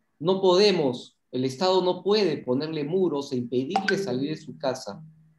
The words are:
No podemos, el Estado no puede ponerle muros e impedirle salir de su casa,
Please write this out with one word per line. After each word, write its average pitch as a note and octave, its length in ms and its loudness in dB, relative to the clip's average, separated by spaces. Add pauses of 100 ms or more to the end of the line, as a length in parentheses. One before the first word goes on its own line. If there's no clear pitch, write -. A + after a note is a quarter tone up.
(200)
No F#3 200 0
podemos, F3+ 800 2 (140)
el B2+ 120 -2
Estado F#3 400 2
no F3+ 180 0
puede G3 360 2
ponerle D3 480 -2
muros D3 480 -2
e - 20 -4
impedirle B2+ 600 0
salir B2+ 320 -2
de D#3 80 -6
su - 200 -16
casa, A#2+ 460 -6 (360)